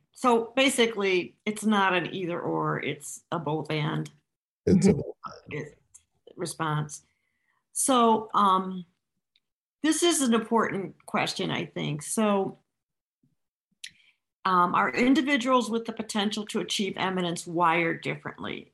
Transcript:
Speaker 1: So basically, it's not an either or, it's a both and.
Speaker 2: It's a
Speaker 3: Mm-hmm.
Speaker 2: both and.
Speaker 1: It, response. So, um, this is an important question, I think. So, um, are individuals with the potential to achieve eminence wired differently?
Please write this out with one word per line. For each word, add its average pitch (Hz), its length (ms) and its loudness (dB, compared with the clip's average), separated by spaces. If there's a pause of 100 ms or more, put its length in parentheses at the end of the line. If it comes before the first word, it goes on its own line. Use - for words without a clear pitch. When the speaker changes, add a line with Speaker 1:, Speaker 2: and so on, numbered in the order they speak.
(140)
Speaker 1:
So 233 420 0
basically, 226 800 0 (100)
it's 208 200 -6
not 196 280 4
an 170 200 -2
either 170 260 -4
or, 156 400 -2 (120)
it's - 300 -14 (100)
a 165 80 -4
both 151 320 -4
and. 156 380 -2 (560)
Speaker 2:
It's 196 220 6
a - 40 8
Speaker 3:
Mm-hmm. - 100 2
Speaker 2:
both - 140 -10 (360)
and. 147 100 -8
Speaker 1:
It, - 160 -14 (600)
response. 151 680 -4 (720)
So, 226 600 4
um, 185 520 2 (1000)
this 311 200 2
is 330 180 4
an 240 120 2
important 214 600 0 (100)
question, - 460 -2
I 156 140 -4
think. 151 380 -6
So, 202 560 0 (1800)
um, 180 300 4
are 202 180 2
individuals 254 800 2
with 226 160 -4
the 226 80 -8
potential 214 540 -4
to 220 120 -4
achieve 190 380 -4
eminence 180 480 -4
wired 165 560 0
differently? - 720 -10